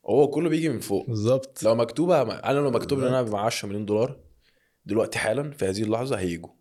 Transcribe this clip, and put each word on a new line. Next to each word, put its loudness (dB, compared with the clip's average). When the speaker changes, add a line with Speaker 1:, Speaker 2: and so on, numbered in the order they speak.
Speaker 1:
هو 4
كله -2
بيجي 0
من -2
فوق. -4
Speaker 2:
بالظبط. -2
Speaker 1:
لو 4
مكتوبة، 2
أنا 0
لو 2
مكتوب 0
إن 0
أنا 2
Speaker 2:
بالظبط. -2
Speaker 1:
بعشرة -2
مليون -4
دولار 0
دلوقتي 0
حالًا -2
في -4
هذه 0
اللحظة 0
هيجوا. -4